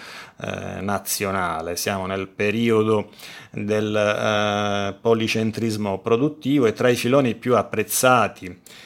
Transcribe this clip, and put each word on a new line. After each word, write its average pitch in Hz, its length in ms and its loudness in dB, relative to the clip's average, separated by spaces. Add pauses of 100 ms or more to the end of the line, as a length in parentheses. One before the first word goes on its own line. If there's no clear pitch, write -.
(380)
eh, 95 440 -8
nazionale. 95 920 -4
Siamo 98 300 -2
nel 95 200 -4
periodo 110 840 2 (420)
del, 107 440 -2
eh, 104 1040 0
policentrismo 110 1000 0
produttivo 131 680 0
e 107 60 2
tra 123 180 2
i 120 60 2
filoni 120 400 2
più 123 200 0
apprezzati 104 1040 2 (260)